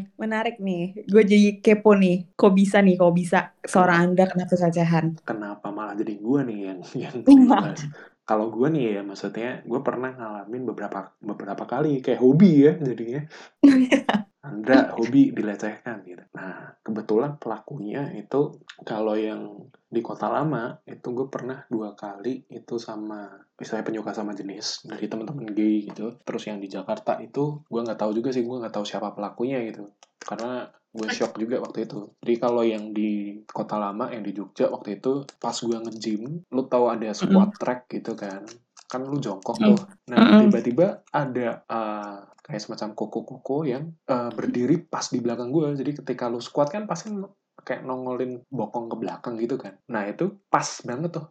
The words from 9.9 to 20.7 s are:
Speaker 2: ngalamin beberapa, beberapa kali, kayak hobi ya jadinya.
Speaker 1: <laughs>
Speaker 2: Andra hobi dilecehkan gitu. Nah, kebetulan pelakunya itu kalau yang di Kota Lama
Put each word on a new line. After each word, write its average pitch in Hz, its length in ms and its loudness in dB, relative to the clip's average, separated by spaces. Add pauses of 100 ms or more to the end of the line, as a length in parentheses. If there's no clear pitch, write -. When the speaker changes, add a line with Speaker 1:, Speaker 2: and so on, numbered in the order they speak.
Speaker 2:
ngalamin 113 560 -10
beberapa, 101 480 -10
beberapa 101 480 -10
kali, 139 400 -2
kayak 117 160 0
hobi 147 480 8
ya - 80 6
jadinya. 127 480 -6 (400)
Speaker 1:
<laughs> 262 640 4 (100)
Speaker 2:
Andra 123 560 2
hobi 123 400 4
dilecehkan 107 760 -6
gitu. 87 160 -20 (120)
Nah, - 440 -14
kebetulan 110 560 -2
pelakunya 110 680 -8 (120)
itu 131 440 -4 (260)
kalau 107 260 -4
yang 107 540 -6 (220)
di 117 120 -2
Kota 107 280 -6
Lama 123 560 -4